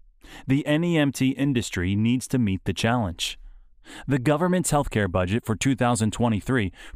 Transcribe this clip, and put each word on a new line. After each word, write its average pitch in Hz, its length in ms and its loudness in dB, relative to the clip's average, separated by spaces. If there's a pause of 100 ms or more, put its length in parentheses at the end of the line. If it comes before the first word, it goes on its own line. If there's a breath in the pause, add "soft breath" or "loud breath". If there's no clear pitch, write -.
(460 loud breath)
The 135 220 0
N 151 160 2
E 170 140 2
M 143 160 2
T 131 160 2
industry 120 680 0
needs 117 320 0
to 131 100 -2
meet 98 280 0
the 98 80 -2
challenge. 220 680 -2 (720 loud breath)
The 139 100 2
government's 170 540 2
healthcare 113 360 2
budget 92 360 0
for 110 100 0
two 135 180 0
thousand 117 380 2
twenty-three 117 600 0 (220 loud breath)